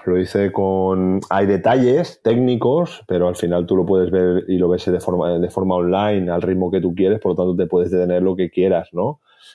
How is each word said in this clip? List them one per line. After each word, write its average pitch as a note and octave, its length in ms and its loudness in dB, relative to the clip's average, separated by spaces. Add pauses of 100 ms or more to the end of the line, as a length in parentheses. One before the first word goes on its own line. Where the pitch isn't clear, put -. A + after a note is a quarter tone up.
Lo F#2 140 0
hice G2 320 -2
con... F#2+ 720 0 (100)
Hay G2 160 2
detalles B2 800 0
técnicos, B2 840 0
pero F2+ 220 0
al F2+ 80 -4
final F2 280 -2
tú F#2 120 0
lo F2 100 2
puedes F#2 240 2
ver F2+ 380 2
y F#2 100 0
lo F2 100 2
ves F2+ 220 0
de F2 80 2
forma, F2 400 -2
de F2 120 -2
forma F#2 260 -2
online, F#2 560 0
al F2 100 -2
ritmo F#2 260 -2
que F2+ 120 0
tú F2 160 -2
quieres, G2+ 240 0
por F#2+ 100 -2
lo E2+ 60 0
tanto F2+ 200 0
te F2+ 120 -2
puedes F2 240 0
detener F2+ 320 0
lo F#2 100 0
que F2+ 160 -2
quieras, F#2 400 0
¿no? G#2+ 300 -6 (340)